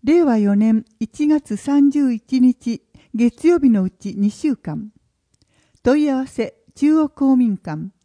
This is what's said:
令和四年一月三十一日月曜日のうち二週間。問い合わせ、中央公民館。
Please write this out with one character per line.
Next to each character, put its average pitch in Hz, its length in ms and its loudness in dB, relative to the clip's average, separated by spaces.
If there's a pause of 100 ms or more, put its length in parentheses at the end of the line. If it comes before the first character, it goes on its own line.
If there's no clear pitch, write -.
令 330 180 2
和 247 160 2
四 202 180 0
年 220 280 0 (160)
一 294 260 -6
月 302 300 -2
三 285 340 2
十 269 220 -2
一 247 280 -4
日 247 420 0 (320)
月 240 340 0
曜 349 100 2
日 269 120 2
の 202 120 2
う 185 80 -2
ち - 260 -14
二 202 140 0
週 285 240 -4
間。 208 380 -12 (920)
問 285 200 0
い 294 80 0
合 262 60 -2
わ 262 120 -6
せ、 - 260 -8 (220)
中 302 180 0
央 311 140 0
公 269 280 0
民 233 200 0
館。 160 340 -12 (140)